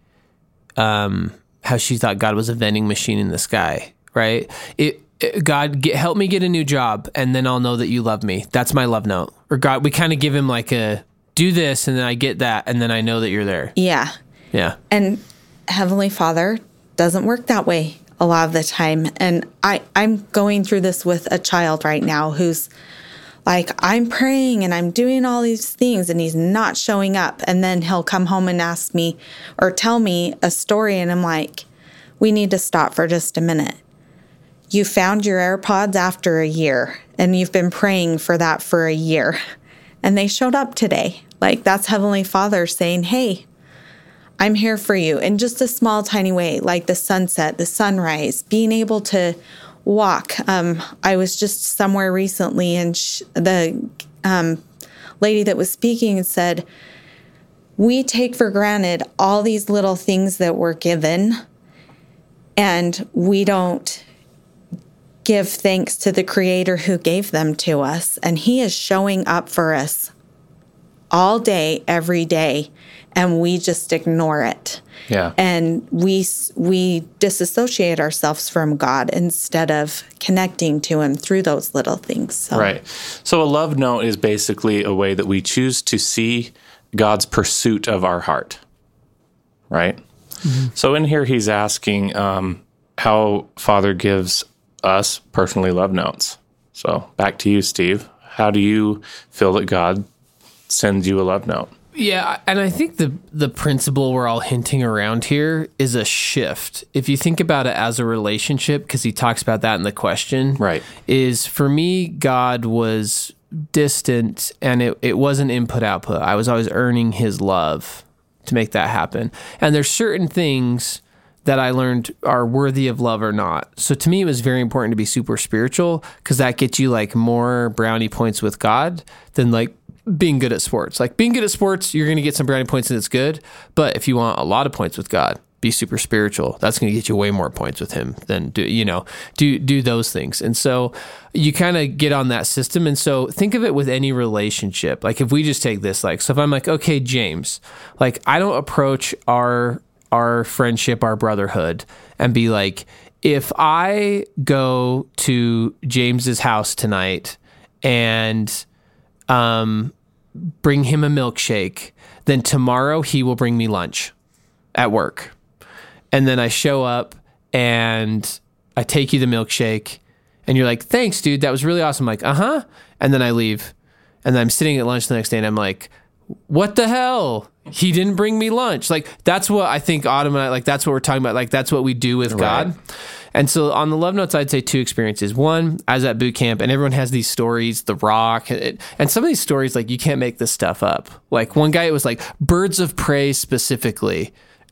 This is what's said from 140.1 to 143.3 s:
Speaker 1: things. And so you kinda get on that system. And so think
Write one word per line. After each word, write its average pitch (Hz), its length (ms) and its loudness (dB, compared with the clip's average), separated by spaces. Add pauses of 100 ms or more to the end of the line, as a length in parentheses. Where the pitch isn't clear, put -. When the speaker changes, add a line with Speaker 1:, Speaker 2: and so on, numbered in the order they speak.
Speaker 1:
things. 67 280 -6
And 113 140 0
so 127 380 0 (400)
you 151 180 2
kinda 175 360 0
get 143 260 0
on 135 160 0
that 117 180 -2
system. 156 400 0
And 143 100 0
so 131 300 0
think 202 260 0